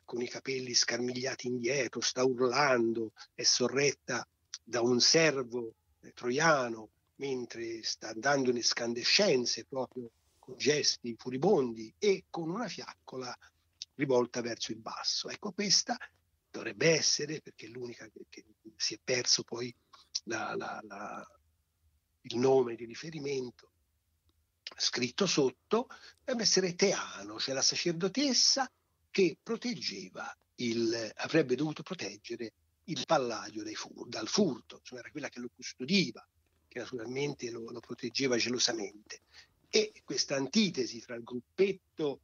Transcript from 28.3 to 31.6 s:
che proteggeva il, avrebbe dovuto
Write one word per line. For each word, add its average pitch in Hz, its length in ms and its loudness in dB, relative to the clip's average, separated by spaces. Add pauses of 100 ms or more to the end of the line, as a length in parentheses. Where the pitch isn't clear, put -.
che 185 300 4
proteggeva - 960 -6 (200)
il, 113 600 0
avrebbe 135 380 2
dovuto 151 280 -4